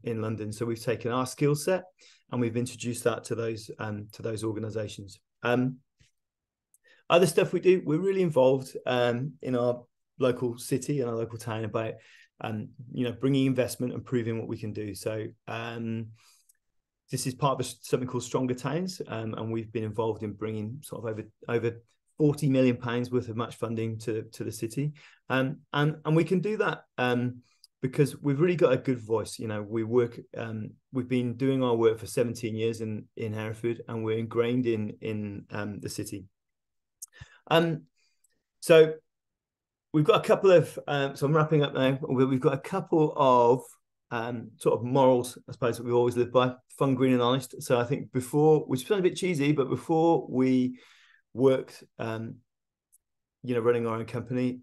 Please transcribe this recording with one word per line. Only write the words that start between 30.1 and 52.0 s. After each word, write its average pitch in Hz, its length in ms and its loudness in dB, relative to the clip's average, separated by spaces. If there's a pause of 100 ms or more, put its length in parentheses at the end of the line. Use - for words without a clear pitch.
um, 110 340 -8 (220)
we've 127 160 -4
been 123 280 -2
doing 135 260 0
our 120 140 2
work 113 220 4
for - 80 -12
seventeen 113 500 -4
years 113 240 -2
in, 110 240 -6 (120)
in 110 160 -6
Hereford, 110 540 -6
and 113 160 -6
we're 110 160 -2
ingrained 117 480 0
in, 107 340 -2
in, 104 500 -6
um, 104 280 -6
the 107 120 -10
city. 98 340 -10 (1200)
Um, 165 340 2 (760)
so 160 360 8 (1000)
we've 151 120 4
got 165 200 4
a - 20 -6
couple 196 240 6
of, 170 260 6 (120)
um, 139 260 0
so 143 120 -4
I'm 151 100 2
wrapping 151 260 4
up 139 120 -2
now. 131 280 2
We, 127 220 2
we've 131 160 2
got 139 140 4
a 135 40 -6
couple 160 580 0
of, 127 460 6 (480)
um, 117 460 -6
sort 135 220 0
of 110 60 -4
morals, 131 540 4 (100)
I 123 40 -14
suppose, 120 240 -2
that 120 100 -10
we've 120 80 0
always 120 220 4
lived 123 160 0
by. 127 220 4 (240)
Fun, 135 160 2
green 127 200 4
and 123 80 4
honest. 127 400 0
So 123 160 2
I 120 60 2
think 127 280 -4
before, 151 540 4
which 131 200 -4
sounds 202 140 0
a - 20 0
bit 180 140 2
cheesy, 151 360 0
but 135 180 2
before 160 580 2
we 127 500 2 (540)
worked, 131 520 2 (140)
um, 113 380 -6 (1080)